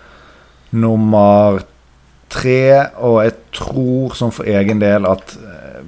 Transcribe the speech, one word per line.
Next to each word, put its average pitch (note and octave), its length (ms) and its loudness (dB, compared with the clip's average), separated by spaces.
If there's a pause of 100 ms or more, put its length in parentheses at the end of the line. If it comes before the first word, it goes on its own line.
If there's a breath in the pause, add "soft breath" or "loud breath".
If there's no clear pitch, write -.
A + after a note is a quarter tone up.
(720 soft breath)
nummer G#2+ 880 2 (720)
tre, C3 560 2 (120)
og A#2 240 2
jeg A2+ 120 0 (180)
tror B2+ 640 -6
som A#2 160 -4
for - 120 -12
egen G#2 360 0
del G2+ 260 0
at, F#2+ 300 -4
eh, C#2+ 520 -20